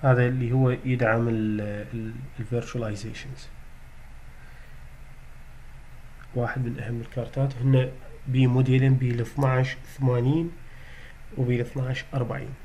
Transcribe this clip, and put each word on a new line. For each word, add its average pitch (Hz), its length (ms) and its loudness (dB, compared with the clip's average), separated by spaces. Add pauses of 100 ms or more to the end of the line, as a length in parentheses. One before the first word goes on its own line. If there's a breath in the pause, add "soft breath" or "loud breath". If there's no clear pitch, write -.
هذا 123 260 8
اللي 123 240 2
هو 131 180 6
يدعم 120 600 4
ال-، 107 320 2 (320)
ال-، 113 200 -6 (260)
الفيرتشواليزيشنز. 113 1080 -4 (3000 loud breath)
واحد 120 300 -2
من 117 140 -4
أهم 117 220 -4
الكارتات، 131 540 -2
هن 127 360 4 (360)
بي 131 200 6
موديلين، 131 480 6
بي 127 160 2
الاثناعش 131 640 2 (220)
ثمانين 135 540 4 (840 loud breath)
وبي 123 180 2
الاثناعش 127 580 -2
أربعين. 127 400 -2 (120)